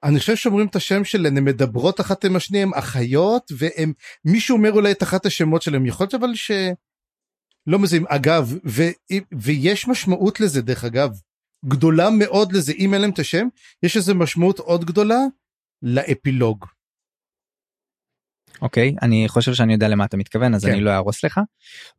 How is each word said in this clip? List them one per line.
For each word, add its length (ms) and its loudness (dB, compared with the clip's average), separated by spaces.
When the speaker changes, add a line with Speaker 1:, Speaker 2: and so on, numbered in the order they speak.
Speaker 1:
אני 160 2
חושב 160 0
שאומרים 320 0
את 80 -6
השם 280 -2
שלהן, 340 0
הן 60 2
מדברות 580 0
אחת 240 -2
עם 100 2
השנייה, 280 -2
הן 120 -2
אחיות, 840 0
והם, 360 -2
מישהו 320 2
אומר 140 4
אולי 200 4
את 120 0
אחת 220 -2
השמות 360 0
שלהן, 240 -2
יכול 180 -2
להיות 100 -6
אבל 220 -4
ש-, 160 -8
לא 120 4
מזהים. 280 2
אגב, 480 0
ו-, 260 0
ויש 560 -2
משמעות 520 0
לזה, 220 0
דרך 220 -4
אגב, 360 -2
גדולה 440 2
מאוד 440 2
לזה, 240 0
אם 160 2
אין 80 2
להם 100 0
את 80 -6
השם, 280 -2
יש 140 0
איזו 180 0
משמעות 440 0
עוד 260 -2
גדולה 340 2
לאפילוג. 840 -2
Speaker 2:
אוקיי, 400 0
אני 260 2
חושב 260 0
שאני 200 2
יודע 140 2
למה 180 2
אתה 120 -6
מתכוון, 380 -2
אז 100 -2
Speaker 1:
כן. 60 2
Speaker 2:
אני 100 0
לא 80 2
אהרוס 340 -2
לך. 160 -2